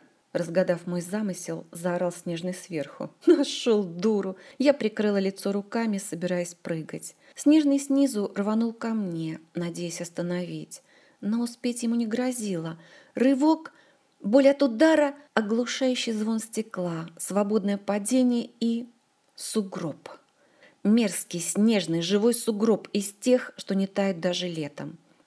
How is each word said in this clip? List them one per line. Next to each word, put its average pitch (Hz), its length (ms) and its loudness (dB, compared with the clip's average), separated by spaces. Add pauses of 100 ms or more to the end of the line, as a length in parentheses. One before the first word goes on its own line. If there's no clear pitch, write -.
(320)
Разгадав 170 540 -2
мой 175 160 -4
замысел, 175 720 -6
заорал 175 380 -2
Снежный 175 440 -6
сверху. - 640 -10
<laughs> - 80 -4
Нашел 262 580 4
дуру! 190 520 -2 (220)
Я 277 140 4
прикрыла 214 460 0
лицо 196 340 -2
руками, 202 460 -2
собираясь 175 560 -4
прыгать. - 640 -10 (180)
Снежный 285 440 4
снизу 269 560 0
рванул 220 380 0
ко 226 160 -8
мне, 170 520 -4 (140)
надеясь 175 460 -6
остановить. 175 840 -8 (380)
Но 220 220 -2
успеть 240 400 -4
ему 233 140 0
не 233 100 0
грозило. 214 720 -4 (360)
Рывок... 285 580 4 (500)
Боль 262 260 6
от 285 140 4
удара, 285 520 4 (200)
оглушающий 240 800 0
звон 220 260 -2
стекла, 175 800 -6
свободное 202 580 0
падение 240 720 2 (100)
и 233 300 -2 (480)
сугроб. - 720 -6 (760)
Мерзкий, 202 580 2
снежный, 185 600 2
живой 202 340 2
сугроб 220 580 0
из 202 200 -2
тех, - 440 0
что - 180 -6
не 196 120 0
тают 196 320 -2
даже 175 300 -4
летом. 147 500 -8 (280)